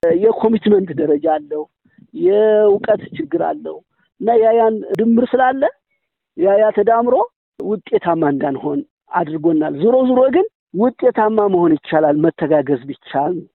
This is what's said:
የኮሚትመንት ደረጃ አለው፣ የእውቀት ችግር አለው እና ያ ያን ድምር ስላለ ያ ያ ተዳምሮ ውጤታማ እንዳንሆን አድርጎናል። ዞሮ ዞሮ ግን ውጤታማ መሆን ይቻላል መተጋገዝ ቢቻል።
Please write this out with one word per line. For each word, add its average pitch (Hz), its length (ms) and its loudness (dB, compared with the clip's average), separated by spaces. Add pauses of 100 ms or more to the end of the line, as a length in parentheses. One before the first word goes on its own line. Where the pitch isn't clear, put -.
(160)
የኮሚትመንት 208 760 2
ደረጃ 151 360 -2
አለው፣ 151 320 -6 (520)
የእውቀት 208 880 2 (100)
ችግር 160 300 -6
አለው 160 340 -8 (440)
እና 214 140 -2
ያ 220 180 4
ያን 226 240 2 (160)
ድምር 226 340 2
ስላለ 262 360 0 (720)
ያ 190 200 2
ያ 214 140 4
ተዳምሮ 233 440 2 (460)
ውጤታማ 180 680 -2
እንዳንሆን 139 520 -4 (300)
አድርጎናል። 156 680 -2
ዞሮ 233 180 2 (100)
ዞሮ 254 220 2
ግን 359 180 0 (280)
ውጤታማ 220 640 0 (100)
መሆን 175 240 2
ይቻላል 156 440 0
መተጋገዝ 147 680 0
ቢቻል። 143 500 -6 (200)